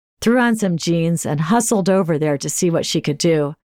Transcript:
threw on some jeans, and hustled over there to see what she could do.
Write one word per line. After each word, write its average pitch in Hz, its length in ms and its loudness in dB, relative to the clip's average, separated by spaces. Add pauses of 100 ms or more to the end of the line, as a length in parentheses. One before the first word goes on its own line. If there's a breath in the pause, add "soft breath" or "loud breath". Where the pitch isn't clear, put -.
(220)
threw 240 160 4
on 240 180 2
some 185 220 -2
jeans, 165 480 0
and 147 120 -2
hustled 196 520 0
over 175 280 2
there 147 200 0
to 160 100 -8
see 175 220 0
what 165 160 0
she 165 160 -2
could 147 160 -2
do. 151 380 0 (220)